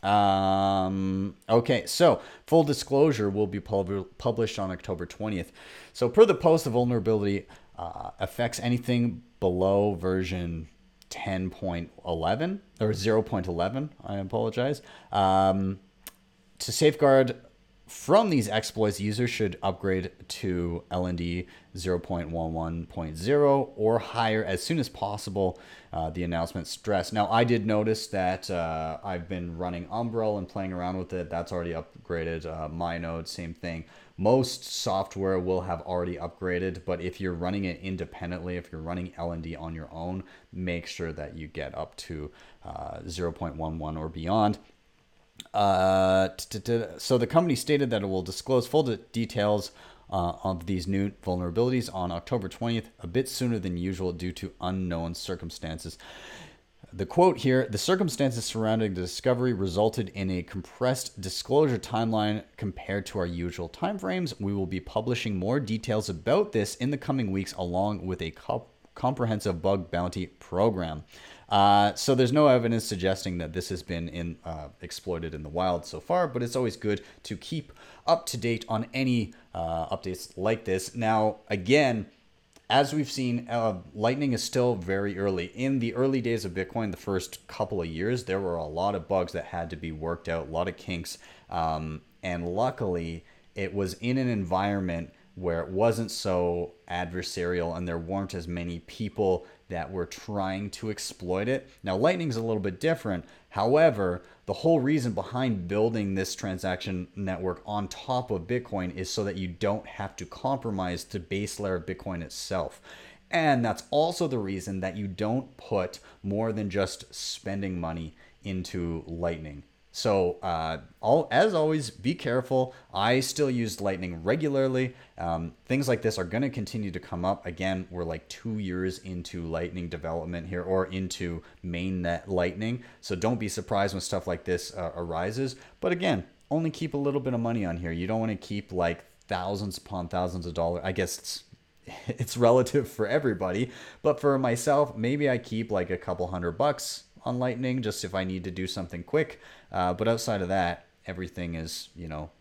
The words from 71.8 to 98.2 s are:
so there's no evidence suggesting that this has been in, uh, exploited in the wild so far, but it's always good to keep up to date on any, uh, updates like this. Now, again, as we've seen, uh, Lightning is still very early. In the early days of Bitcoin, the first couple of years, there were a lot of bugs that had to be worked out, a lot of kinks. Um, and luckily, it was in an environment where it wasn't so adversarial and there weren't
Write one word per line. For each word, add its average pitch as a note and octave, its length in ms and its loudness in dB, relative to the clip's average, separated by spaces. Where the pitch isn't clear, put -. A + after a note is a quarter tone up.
so - 200 2
there's B2 160 6
no D3+ 160 8
evidence A#2 380 4
suggesting F#2 540 0
that D#2 120 -4
this F2 160 -4
has F2+ 160 -6
been E2+ 240 -4
in, E2+ 380 -6
uh, D#2 240 -10
exploited E2 560 -6
in D2+ 80 -8
the D2+ 60 -10
wild F2 360 0
so D#2 140 -10
far, F3 260 0
but B2 160 -2
it's A#2+ 140 -4
always B2+ 220 0
good G#2 260 0
to A2 120 -8
keep - 380 -8
up E3 180 4
to - 120 -6
date A#2 320 0
on A#2 240 0
any, B2 400 0
uh, E2 340 -2
updates F#2+ 500 -6
like G#2+ 260 0
this. F#2 320 -2
Now, A2 440 2
again, A2+ 560 4
as C3+ 240 6
we've D3+ 180 0
seen, A#2+ 380 -2
uh, A2+ 300 0
Lightning C3 380 2
is A2+ 100 0
still B2 340 2
very G2 420 -2
early. F#2+ 300 0
In C3+ 320 0
the A#2 140 0
early C3 280 2
days A#2 240 0
of F2+ 80 -4
Bitcoin, F#2+ 380 -2
the E2+ 40 -4
first - 520 -4
couple G2+ 340 -4
of E2 60 -2
years, G#2 360 -2
there F#2+ 160 0
were F2+ 160 -2
a D#2+ 80 -2
lot F2 320 0
of D#2+ 140 -6
bugs F#2 240 2
that F2 140 -2
had E2+ 240 -6
to F2 40 -8
be D#2+ 160 -8
worked E2 380 -6
out, E2 180 -2
a D2+ 40 -12
lot F2 180 0
of E2+ 80 -10
kinks. E2+ 400 -8
Um, D#2 540 -2
and F2 320 -4
luckily, F2+ 720 -2
it G2 180 -4
was F#2+ 220 -2
in B2 220 -2
an B2+ 120 0
environment F#2 800 0
where E2+ 260 -2
it D#2 80 -6
wasn't G#2+ 420 2
so F2 640 0
adversarial F2 840 -2
and F2 120 -4
there E2+ 100 -2
weren't F#2 360 -4